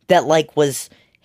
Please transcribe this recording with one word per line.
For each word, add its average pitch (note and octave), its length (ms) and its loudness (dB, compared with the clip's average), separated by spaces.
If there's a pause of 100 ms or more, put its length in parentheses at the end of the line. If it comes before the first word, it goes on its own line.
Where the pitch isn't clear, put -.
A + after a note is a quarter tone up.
that, E3+ 180 2
like, D#3 300 -2
was C#3+ 320 -2 (360)